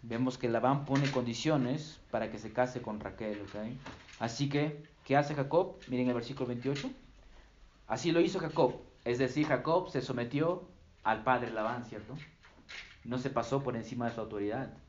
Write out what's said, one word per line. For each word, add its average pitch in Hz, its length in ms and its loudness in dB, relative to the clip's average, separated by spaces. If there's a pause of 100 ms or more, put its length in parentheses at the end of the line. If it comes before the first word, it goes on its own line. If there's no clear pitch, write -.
Vemos 120 360 -2
que 123 100 0
Labán 123 360 4
pone 139 260 2
condiciones 131 880 0 (100)
para 110 200 -2
que 110 80 -8
se 107 140 -10
case 123 300 2
con 107 180 -6
Raquel, 104 420 -6
¿ok? 107 340 -6 (440)
Así 120 280 0
que, 147 360 0 (200)
¿qué 135 120 4
hace 147 180 4
Jacob? 160 420 2 (120)
Miren 127 200 2
el 123 60 2
versículo 120 320 -2
veintiocho. 131 440 -2 (1000)
Así 120 240 0
lo 170 80 6
hizo 185 180 4
Jacob, 156 380 4 (280)
es 123 140 2
decir, 139 280 2
Jacob 165 440 2
se 127 120 -2
sometió 143 680 -2 (340)
al 110 220 0
padre 120 260 2
Labán, 113 340 -2
¿cierto? 110 300 -12 (920)
No 120 140 -2
se 131 120 -2
pasó 135 320 0
por 123 120 -2
encima 117 340 -2
de 113 60 -4
su 113 60 -6
autoridad. 107 520 -4 (160)